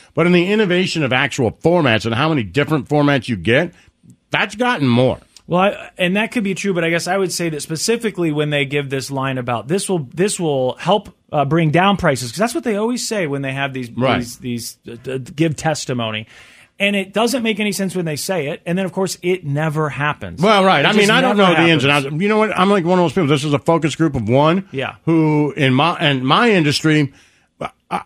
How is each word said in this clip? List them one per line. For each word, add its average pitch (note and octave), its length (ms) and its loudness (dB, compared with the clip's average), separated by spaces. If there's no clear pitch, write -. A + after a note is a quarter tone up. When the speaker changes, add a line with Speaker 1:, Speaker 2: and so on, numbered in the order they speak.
Speaker 1:
but E3 140 2
in F3 40 4
the F3+ 200 4
innovation F3+ 520 0
of B2 100 0
actual B2+ 380 0
formats D3+ 540 2
and A2+ 100 -2
how D3+ 140 0
many C#3+ 140 0
different C#3 440 -2
formats C#3+ 400 2
you A#2 80 -2
get, A#2+ 380 2
that's G3 240 -2
gotten A#3+ 320 0
more. A#2+ 320 2
Speaker 2:
Well, F3 140 0
I, - 360 -2
and F#3 200 0
that A3 140 -4
could A#3 120 -2
be G3 100 -2
true, G3+ 220 -4
but E3+ 80 -2
I E3 60 0
guess E3+ 180 -2
I F#3 100 -2
would F#3 140 -2
say E3+ 180 -4
that D3 120 -8
specifically F3 680 -4
when D3 200 -2
they C#3+ 140 0
give C#3+ 260 -4
this C3 180 -6
line C3+ 300 -4
about A#2+ 300 -6
this F#3+ 200 -2
will, E3 240 -2
this F#3+ 260 -2
will C3+ 360 0
help, G3+ 400 -2
uh, C#3+ 140 0
bring D#3 260 2
down F3+ 260 4
prices, B2+ 340 -2
'cause B2+ 60 -12
that's A#3 160 -2
what E4 120 -4
they A3 100 -2
always A3+ 320 -4
say G#3 180 -4
when C#3 160 -4
they C3+ 120 -6
have C#3 200 -4
these, B2+ 160 -8
Speaker 1:
Right. A#2+ 300 0
Speaker 2:
these, - 180 -8
these, A#2+ 400 -10
uh, A#2+ 300 -10
d-, B2 160 -12
give D#3+ 220 0
testimony. A#2 720 -4
And G3+ 160 0
it G3 160 -4
doesn't A#3 300 0
make A3 180 -2
any G#3 120 -2
sense F#3+ 240 -4
when F3+ 100 -2
they D3+ 100 -4
say D#3+ 340 -4
it. E3+ 160 -8
And F3 120 -2
then, F#3+ 80 -2
of F3 80 -6
course, F#3+ 300 -4
it F3+ 220 0
never D3+ 440 -2
happens. C3 520 -4
Speaker 1:
Well, G3 220 4
right. F3+ 220 4
Speaker 2:
It - 20 6
Speaker 1:
I G3 40 2
mean, G#3 160 4
Speaker 2:
just A3 40 4
Speaker 1:
I B3 100 4
don't B3 160 2
Speaker 2:
never F#3 180 6
Speaker 1:
know E3 100 4
the E3+ 60 6
ins C#3+ 120 4
and C#3 80 4
Speaker 2:
happens. C#3+ 220 0
Speaker 1:
outs. D#3 80 -2
You G3+ 80 2
know G#3+ 80 2
what? G#3+ 200 2
I'm F#3 120 2
like G3 160 2
one F3+ 140 2
of F3 40 4
those D#3 100 0
people. F3 140 2
This C#3+ 160 2
is D3+ 100 -2
a C#3 60 2
focus E3 360 0
group D#3 200 0
of A2 140 -2
one D#3 420 2
Speaker 2:
Yeah. A#2 240 -8
Speaker 1:
who, D3+ 520 2
in C3+ 160 2
my, D#3 260 2
in C3 120 -2
my G3+ 280 4
industry, D3+ 640 2
I, F3 160 -6